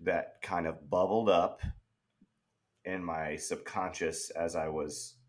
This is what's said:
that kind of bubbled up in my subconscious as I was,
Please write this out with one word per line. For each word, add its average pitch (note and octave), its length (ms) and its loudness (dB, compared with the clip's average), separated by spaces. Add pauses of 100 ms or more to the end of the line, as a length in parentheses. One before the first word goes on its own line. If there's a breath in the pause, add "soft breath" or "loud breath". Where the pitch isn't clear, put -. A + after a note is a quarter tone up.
that E2+ 400 -2
kind F2 260 0
of D#2 220 -6
bubbled F#2+ 400 4
up F2 320 6 (1200)
in F#2 200 -4
my D#2+ 320 -2
subconscious E2+ 960 -4
as E2 240 -2
I D#2+ 120 0
was, D2+ 480 -6 (140)